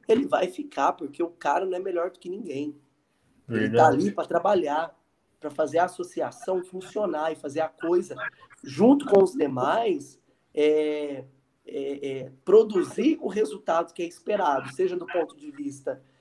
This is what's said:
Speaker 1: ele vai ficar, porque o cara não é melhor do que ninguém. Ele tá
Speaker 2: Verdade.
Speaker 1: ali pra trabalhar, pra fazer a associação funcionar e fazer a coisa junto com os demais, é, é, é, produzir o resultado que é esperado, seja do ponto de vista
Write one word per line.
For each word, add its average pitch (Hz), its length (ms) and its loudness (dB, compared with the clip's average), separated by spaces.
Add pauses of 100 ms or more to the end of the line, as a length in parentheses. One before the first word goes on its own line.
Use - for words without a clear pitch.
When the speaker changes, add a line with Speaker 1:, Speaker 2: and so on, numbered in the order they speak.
Speaker 1:
ele 254 200 2
vai - 200 0
ficar, 180 460 -2
porque 143 300 -10
o 170 60 -2
cara 170 360 -2
não 185 120 -4
é - 20 -4
melhor 180 320 -4
do - 80 -20
que 175 100 -12
ninguém. 147 460 -8 (760)
Ele 113 80 -2
tá 113 320 4
Speaker 2:
Verdade. 143 80 2
Speaker 1:
ali 196 140 0
pra 170 140 -6
trabalhar, 165 720 0 (440)
pra 147 120 -10
fazer 151 280 0
a 180 60 4
associação 175 800 -6
funcionar 180 680 -4
e 156 40 -8
fazer 147 260 -6
a 156 60 -2
coisa 165 480 -2 (480)
junto 208 420 4
com 196 160 6
os 185 120 4
demais, 156 840 -2 (340)
é, 151 720 0 (400)
é, 139 440 -8 (100)
é, 127 120 -12 (140)
produzir 208 760 4
o 254 60 -4
resultado 185 680 -2
que - 80 -10
é 170 40 -4
esperado, 170 680 -2
seja 185 220 -2
do 175 100 -8
ponto 170 320 -4
de 147 140 -16
vista 139 500 -8 (200)